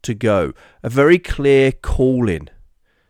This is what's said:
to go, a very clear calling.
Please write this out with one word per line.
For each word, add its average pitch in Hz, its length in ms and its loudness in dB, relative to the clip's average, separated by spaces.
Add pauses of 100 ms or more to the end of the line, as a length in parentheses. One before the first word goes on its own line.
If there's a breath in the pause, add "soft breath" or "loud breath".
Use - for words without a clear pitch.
to 123 120 -8
go, 101 380 -2 (300 soft breath)
a 120 80 -8
very 147 280 4
clear 139 540 0
calling. 123 760 -4 (600)